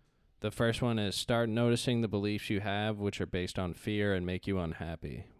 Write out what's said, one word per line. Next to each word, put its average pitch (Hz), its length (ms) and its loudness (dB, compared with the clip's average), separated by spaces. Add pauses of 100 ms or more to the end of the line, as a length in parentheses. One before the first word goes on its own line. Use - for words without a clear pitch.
(400)
the 107 100 -2
first 117 320 0
one 117 160 2
is 101 160 0
start 117 340 2
noticing 120 520 2
the 110 80 2
beliefs 104 420 0
you 104 100 2
have, 104 380 0
which 101 220 -2
are 92 60 0
based 90 340 -2
on 87 140 -2
fear 104 380 0
and 90 140 2
make 92 220 -2
you 98 100 2
unhappy. 80 680 -4 (140)